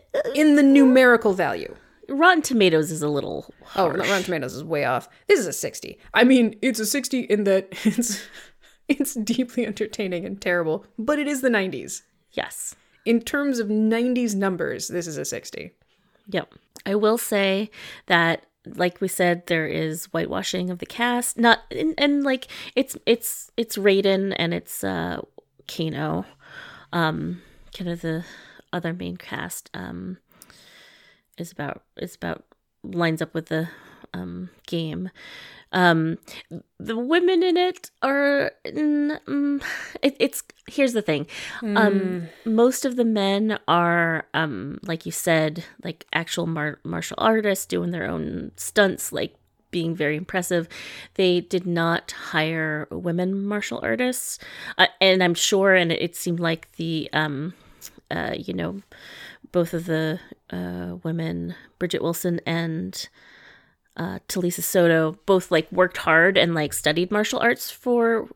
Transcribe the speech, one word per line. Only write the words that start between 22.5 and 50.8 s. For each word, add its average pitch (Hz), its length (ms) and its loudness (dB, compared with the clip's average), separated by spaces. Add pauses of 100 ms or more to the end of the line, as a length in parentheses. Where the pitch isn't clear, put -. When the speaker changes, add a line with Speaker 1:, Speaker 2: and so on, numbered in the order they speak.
Speaker 1:
it's, 269 220 -2 (100)
it's, - 500 0
it's 226 200 -4
Raiden 196 600 4
and 170 160 0
it's, - 280 -8
uh, 170 380 -4 (480)
Kano, 160 560 -4 (680)
um, 165 500 -2 (340)
kind 175 140 -6
of 170 100 -6
the 165 240 -4 (480)
other 170 220 -4
main 180 240 -8
cast, - 560 -10
um, - 420 -10 (1200)
is 170 160 -12
about, - 300 -8 (140)
is - 180 -10
about, - 300 -10 (380)
lines 165 380 -2
up 160 140 -6
with 165 120 -6
the, 160 220 -4 (460)
um, 180 360 -10 (160)
game. 165 440 -6 (640)
Um, 165 460 4 (640)
the 220 180 -6
women 339 460 2
in 359 120 2
it 359 340 -2 (120)
are, 277 480 0 (140)
n-, 294 640 -2
mm, 285 340 -2 (400)
it, 277 160 2
it's, - 240 0 (240)
here's 262 280 0
the 214 80 0
thing. 151 240 -2 (360)
Um, 196 640 2 (160)
Speaker 2:
Hmm. 226 120 0
Speaker 1:
most 247 280 4
of 247 120 -2
the 240 80 2
men 208 540 2 (100)
are, 170 680 2
um, 143 480 -4
like 165 240 -6
you 165 60 -8
said, 160 520 0 (200)
like, 165 280 -12
actual 165 360 -4
mar-, 151 340 -4
martial 170 360 -8
artists 214 480 2
doing 175 260 -2
their 165 180 -4
own - 460 -6
stunts, - 560 0
like, - 240 -6 (340)
being 165 240 -4
very 151 220 -2
impressive. 175 520 -2 (460)